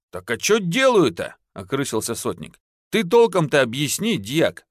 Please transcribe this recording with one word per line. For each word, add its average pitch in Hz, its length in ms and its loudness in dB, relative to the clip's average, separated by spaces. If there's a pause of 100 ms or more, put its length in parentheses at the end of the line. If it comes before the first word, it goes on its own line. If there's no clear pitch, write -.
"Так 90 220 -10
а 117 60 -2
чё 220 220 2
делаю-то?" 180 760 0 (180)
окрысился 113 640 -6
сотник. 85 420 -8 (320)
"Ты 220 140 0
толком-то 175 580 4
объясни, 143 560 -2
дьяк!" 110 540 -2